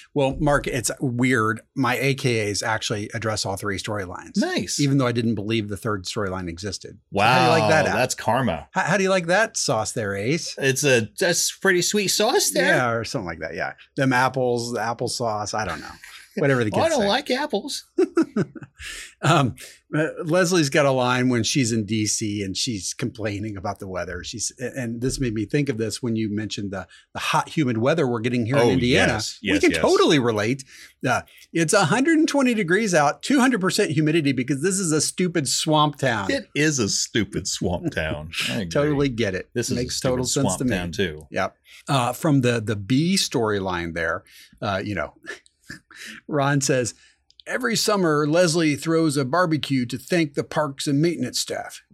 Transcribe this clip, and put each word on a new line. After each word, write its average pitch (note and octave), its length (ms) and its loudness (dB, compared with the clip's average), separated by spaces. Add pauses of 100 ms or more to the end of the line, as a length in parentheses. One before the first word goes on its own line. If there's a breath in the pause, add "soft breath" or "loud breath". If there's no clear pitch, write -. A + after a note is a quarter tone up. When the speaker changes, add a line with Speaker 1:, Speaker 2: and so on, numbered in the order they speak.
(140 loud breath)
Speaker 1:
Well, C3+ 240 0
Mark, C#3+ 300 2
it's A#2+ 200 -2 (120)
weird. A#2+ 600 0 (120)
My B2+ 240 0
A C3+ 160 2
K A2+ 340 0
As G2+ 140 -4
actually A2 500 -4
address A2 320 -4
all G2 120 -4
three G2+ 200 -4
storylines. G2+ 600 -8
Speaker 2:
Nice. C#4+ 420 -2
Speaker 1:
Even C#3+ 200 2
though B2+ 100 2
I - 20 -2
didn't A#2 240 0
believe G#2+ 340 -2
the G#2 80 -8
third G2+ 280 -4
storyline F#2 440 -6
existed. F2+ 440 -10
So - 60 -20 (120)
Speaker 2:
Wow, G2 220 2
Speaker 1:
how B2+ 60 6
do B2+ 60 4 (100)
you D#3+ 60 6
like D#3 100 4
that, D#3 180 4
Al? - 80 -2
Speaker 2:
that's C3 180 0
karma. A2 560 -2
Speaker 1:
How, - 120 -2
how F3+ 160 0
do G3 40 0
you F#3+ 80 2
like F#3 160 0
that G#3 300 2
sauce A2 340 -2
there, G2+ 240 -4
Ace? B2+ 440 -2
Speaker 2:
It's C3+ 260 2
a, A#2+ 240 4 (100)
that's - 380 0
pretty F3+ 260 2
sweet G#3 260 0
sauce C#4 420 2
there. D4 160 0 (100)
Speaker 1:
Yeah, B2 160 0
or A#2 100 -2
something G#2+ 240 -6
like E2 140 -8
that, D#2+ 160 -8
yeah. C#2+ 160 -4 (240 loud breath)
Them C3 160 2
apples, B2 600 0
the A2 60 -4
applesauce, A2+ 760 -4
I G#2+ 100 -2
don't F#2 160 -6
know. - 100 -14 (460 loud breath)
Whatever C3+ 280 2
the G#2+ 80 -2
Speaker 2:
"Oh, - 60 0
I C#4 60 4
Speaker 1:
kids E4 100 2
Speaker 2:
don't A#3+ 80 2
Speaker 1:
say. G3+ 60 2
Speaker 2:
like C4+ 220 0
apples." C4 540 -4 (140)
Speaker 1:
<laughs> E4+ 60 4 (1160 loud breath)
Um, D3 340 4 (380 loud breath)
uh, D#3 120 2 (180)
Leslie's E3+ 460 2
got D3 160 4
a C#3 40 4
line B2+ 380 2
when A#2 140 4
she's A#2 300 2
in A2 120 0
D G#2+ 220 0
C G#2 360 -2
and F#2+ 140 -6
she's G#2 380 -4
complaining G#2 600 -6
about G2 240 -8
the G#2 80 -12
weather. F2+ 380 -8
She's, - 340 -8
a-, B2 160 -8
and A#2 280 -6
this C3 180 -2
made A#2+ 140 -2
me G#2+ 100 -2
think C#3+ 240 -2
of A#2+ 80 -2
this A2 260 -6
when A#2 140 -2
you G#2+ 180 -2
mentioned G#2 360 -6
the, F#2+ 160 -8 (260 loud breath)
the G2+ 80 -10
hot, - 300 -2
humid B2 260 0
weather C#3 320 2
we're A#2+ 120 -2
getting A#2+ 260 0
here C3 100 0
in - 60 4
Speaker 2:
Oh, A#2 80 6
Speaker 1:
Indiana. A#2+ 440 4
Speaker 2:
yes, - 280 -6
Speaker 1:
We G2+ 80 -2
Speaker 2:
yes, D4 100 4
Speaker 1:
can F4 120 4
Speaker 2:
yes. - 100 0
Speaker 1:
totally C#4+ 360 6
relate. A#2 460 0 (420 loud breath)
Uh, A2+ 140 2 (320 loud breath)
it's E3 220 2
a G3+ 100 6
hundred C4+ 340 4
and D#4+ 80 4
twenty B3+ 280 2
degrees G3 400 2
out, D3 280 4
two C#4 180 2
hundred B3 200 4
percent F#3 300 0
humidity D3+ 420 2
because C3 300 -2
this F#3+ 160 0
is E3+ 140 -2
a D#3 100 2
stupid E3+ 440 -2
swamp D3+ 520 2
town. A2 320 0
Speaker 2:
It - 240 -4
is C#3+ 240 2
a G#2 100 2
stupid - 580 -2
swamp F2 460 -4
town. D#2 380 -6 (100)
Speaker 1:
<laughs> - 80 -4
Speaker 2:
I B2+ 120 -4
agree. F2+ 100 -4
Speaker 1:
Totally C#3+ 400 0
get G#2+ 240 -2
it. - 180 -8
Speaker 2:
This A#2+ 160 -4
is B2+ 80 -2
Speaker 1:
Makes B2 180 -4
Speaker 2:
a - 40 -6
stupid C3 140 0
Speaker 1:
total B2+ 120 -2
sense C#3 220 0
Speaker 2:
swamp F#2 140 0
Speaker 1:
to C#3 40 -2
me. B2 120 0
Speaker 2:
town, F2 160 -4
too. D#2 380 -4
Speaker 1:
Yep. G2 240 -2 (320 loud breath)
Uh, B2 280 0
from C#3+ 260 4
the, A#2+ 220 2
the G#2+ 140 -2
bee C#3 400 2
storyline F#2+ 760 0
there, E2 320 -4 (380 loud breath)
uh, G2 200 -2
you G#2 120 -6
know, D2+ 180 -4 (580 loud breath)
<laughs> - 580 -20
Ron C#3+ 320 2
says, B2+ 340 0 (520 soft breath)
"Every A#3+ 300 -2
summer, D#3+ 520 2
Leslie D#3+ 480 4
throws D#3+ 400 0
a C#3+ 80 2
barbecue C#3 640 0
to B2 120 -8
thank E3 360 0
the D3+ 100 -2
parks D3+ 420 -4
and C#3+ 140 2
maintenance D3 400 0
staff. - 420 -8 (120)